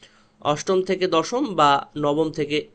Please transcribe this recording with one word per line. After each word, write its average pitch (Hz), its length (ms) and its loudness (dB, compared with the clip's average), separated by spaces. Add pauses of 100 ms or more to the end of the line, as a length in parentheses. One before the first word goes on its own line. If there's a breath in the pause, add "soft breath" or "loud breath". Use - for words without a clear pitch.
(420 soft breath)
অষ্টম 151 400 0
থেকে 185 260 -2
দশম 175 340 0 (120)
বা 147 160 4 (260)
নবম 147 340 0
থেকে 151 280 -4 (160)